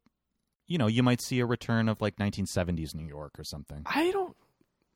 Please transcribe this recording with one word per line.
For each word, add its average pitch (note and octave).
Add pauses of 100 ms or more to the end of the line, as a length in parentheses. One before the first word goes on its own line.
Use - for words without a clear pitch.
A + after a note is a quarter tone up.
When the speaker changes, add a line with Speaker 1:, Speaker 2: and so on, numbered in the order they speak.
(680)
Speaker 1:
you F3
know, A2+
you A#2
might B2
see B2+
a A#2+
return A2+
of, G#2+
like, G#2
nineteen G2+
seventies E2+
New D#2+
York D2
or D2+
something. D2
Speaker 2:
I E4
don't, F#4+ (600)